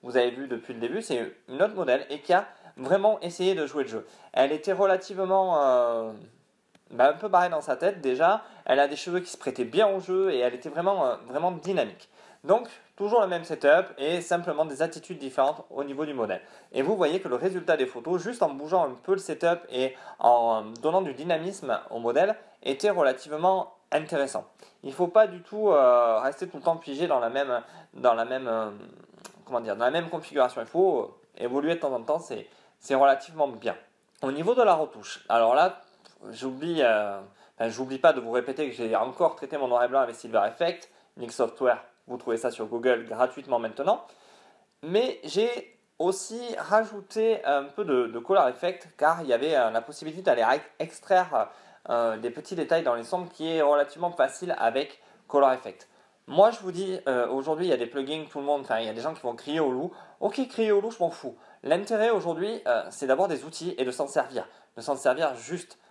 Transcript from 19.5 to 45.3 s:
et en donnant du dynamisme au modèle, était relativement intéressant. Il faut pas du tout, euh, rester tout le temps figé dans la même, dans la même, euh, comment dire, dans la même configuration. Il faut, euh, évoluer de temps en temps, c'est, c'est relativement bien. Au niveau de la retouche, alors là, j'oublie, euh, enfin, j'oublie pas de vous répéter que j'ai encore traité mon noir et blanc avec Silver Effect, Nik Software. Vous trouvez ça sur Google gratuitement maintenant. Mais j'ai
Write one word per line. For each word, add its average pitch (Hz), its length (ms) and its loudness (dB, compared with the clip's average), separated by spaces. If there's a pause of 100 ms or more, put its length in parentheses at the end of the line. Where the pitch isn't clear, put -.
et 131 260 -2 (220)
en 117 460 4 (180)
donnant 170 220 2
du 147 100 -6
dynamisme 160 680 -4 (120)
au 117 80 -8
modèle, 147 360 2 (280)
était 135 260 0
relativement 165 840 0 (160)
intéressant. 151 540 -2 (360)
Il 135 120 -10
faut 175 160 0
pas 214 180 6
du 175 160 -12
tout, 208 260 -2
euh, 123 520 6
rester 139 260 -4
tout 165 100 -12
le 135 60 -16
temps 165 160 0
figé 165 260 -6
dans 147 140 2
la 117 100 0
même, 127 320 -2 (320)
dans 123 220 2
la 113 100 0
même, 127 220 -6
euh, 110 240 -2 (760)
comment 127 140 -4
dire, 110 160 -4
dans 113 100 0
la 127 60 2
même 165 180 -2
configuration. 147 520 -2
Il 117 60 -10
faut, 175 320 2
euh, - 440 -10
évoluer 143 320 0
de 165 40 -8
temps 147 140 -2
en 120 80 -4
temps, 151 180 -2
c'est, 117 280 -12 (320)
c'est - 160 -2
relativement 139 540 4
bien. 110 260 -6 (480)
Au 135 80 -2
niveau 165 240 0
de 254 80 6
la 202 100 6
retouche, 151 560 -6
alors 117 240 6
là, 175 280 2 (500)
j'oublie, 135 500 -4
euh, 104 380 4 (400)
enfin, 117 100 -2
j'oublie 127 300 -6
pas 160 140 6
de 131 80 -6
vous 113 100 -6
répéter 135 380 -2
que 117 60 -12
j'ai 113 200 -2
encore 123 400 0
traité 143 220 -10
mon 135 100 -2
noir 123 160 2
et 123 60 0
blanc 131 100 2
avec 120 160 0
Silver 113 320 0
Effect, 170 420 -4 (280)
Nik 120 140 -10
Software. 120 520 0 (240)
Vous 123 100 -10
trouvez 120 200 -2
ça 120 120 -2
sur 110 160 -8
Google 117 400 0
gratuitement 127 540 -2
maintenant. 135 460 -2 (760)
Mais 202 420 -2
j'ai 220 540 -4 (220)